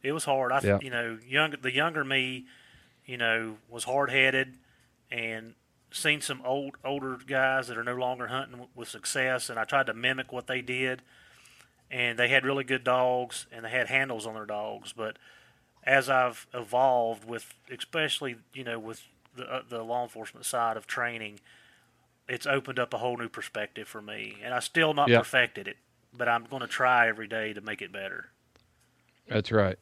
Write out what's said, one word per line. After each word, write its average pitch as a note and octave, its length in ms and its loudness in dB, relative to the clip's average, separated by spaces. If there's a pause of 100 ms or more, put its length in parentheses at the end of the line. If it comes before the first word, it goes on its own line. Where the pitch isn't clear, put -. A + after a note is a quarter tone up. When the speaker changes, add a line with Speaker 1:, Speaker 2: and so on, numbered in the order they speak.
Speaker 1:
It C3+ 120 -2
was D#3 100 -4
hard. C3+ 300 2
I, C3+ 100 4
Speaker 2:
Yeah. G2+ 180 4
Speaker 1:
you C3 80 -10
know, A#2 380 -4
young, D3 340 2
the B2+ 100 -2
younger D3+ 340 0
me, C3 400 -2 (600)
you B2+ 120 -12
know, A2+ 400 0 (120)
was A#2 140 -10
hard-headed C3 720 2 (540)
and A2+ 420 -8 (380)
seen D3+ 300 0
some C3 240 -6
old, C#3 300 -2 (100)
older C3+ 320 -4 (100)
guys C3 400 2
that A#2+ 100 -6
are A#2 60 -4
no B2 120 -2
longer B2+ 320 -2
hunting B2+ 260 -6
w-, B2 200 -18
with A#2+ 140 -12
success, C3 600 -2
and A#2 100 -6
I A2 60 0
tried C3+ 220 2
to A2 60 -4
mimic B2+ 380 -2
what B2 160 -8
they B2+ 140 -2
did. B2+ 400 -2 (920)
And B2 260 0
they A#2+ 120 4
had C3 160 6
really C#3 180 0
good B2+ 220 -2
dogs, B2+ 680 0
and A2+ 140 -14
they A2 40 -8
had B2 200 0
handles B2+ 360 0
on A2 100 -8
their G#2+ 100 -8
dogs. G#2+ 480 -8
But A2 240 -8 (680)
as C3 260 4
I've B2+ 440 2
evolved A#2+ 720 2
with, A2+ 280 -10 (160)
especially, C#3 680 -4 (160)
you C3 100 -12
know, A#2 160 -6
with A2 240 -12 (320)
the, B2+ 80 -12
uh, B2 240 -6
the A#2 160 -6
law A#2+ 200 -2
enforcement A2+ 420 -12
side A#2 320 0
of G#2 100 -12
training, A2+ 540 -6 (880)
it's B2 180 -4
opened C3+ 320 0
up A#2+ 140 0
a A#2 40 -4
whole A#2+ 200 0
new A#2+ 100 -6
perspective G#2+ 600 -8
for A2 120 -14
me. G#2+ 400 -10
And A#2+ 120 -6
I B2 60 2
still D#3 340 4
not C#3+ 160 6
Speaker 2:
Yeah. A#2 100 12
Speaker 1:
perfected A#2 480 2
it, - 100 -12 (400)
but A#2+ 120 0
I'm A#2 160 2
gonna B2+ 220 -6
try B2 420 6
every A2 180 -4
day A2 260 -4
to G2+ 80 -10
make G#2 200 -8
it F#2 100 -12
better. G2 380 -10 (1000)
Speaker 2:
That's A2 240 0
right. G2+ 300 4